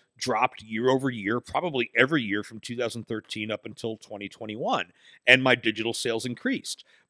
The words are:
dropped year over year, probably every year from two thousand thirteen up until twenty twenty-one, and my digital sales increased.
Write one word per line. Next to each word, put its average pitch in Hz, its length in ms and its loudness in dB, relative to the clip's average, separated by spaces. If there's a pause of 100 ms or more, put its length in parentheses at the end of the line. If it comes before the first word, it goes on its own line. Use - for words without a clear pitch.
(160)
dropped 123 460 -2
year 110 280 0
over 135 200 4
year, 113 300 -2
probably 139 580 -2
every 135 240 6
year 104 220 -2
from 110 160 -16
two 120 180 -10
thousand 117 300 -4
thirteen 107 420 -6
up 107 160 -6
until 110 320 -8
twenty 101 320 -10
twenty-one, 110 600 -6 (340)
and 127 160 8
my 131 140 6
digital 113 400 -2
sales 117 320 -4
increased. - 560 -6 (260)